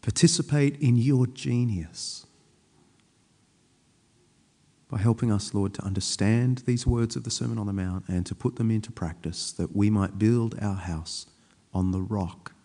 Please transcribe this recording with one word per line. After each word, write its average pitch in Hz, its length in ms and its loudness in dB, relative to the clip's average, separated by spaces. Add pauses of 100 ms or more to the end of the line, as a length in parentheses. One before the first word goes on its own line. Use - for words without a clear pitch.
Participate 143 760 4
in 123 180 6
your 127 300 4
genius 120 960 -4 (2750)
by 117 100 -4
helping 113 320 2
us, 104 220 -2
Lord, 98 200 0
to - 100 -12
understand 110 760 0
these 123 260 -2
words 117 300 0
of 120 80 -6
the 117 80 -6
Sermon 117 260 -4
on 104 100 -4
the 98 60 -4
Mount 92 340 -4
and 90 180 0
to 95 100 -8
put - 220 -4
them 113 120 0
into 110 220 -2
practice, - 640 -8
that 87 220 -4
we 101 140 4
might 98 300 0
build 113 420 2
our 101 140 -2
house 87 500 -8 (480)
on 92 180 0
the 92 100 -2
rock 98 520 -6 (120)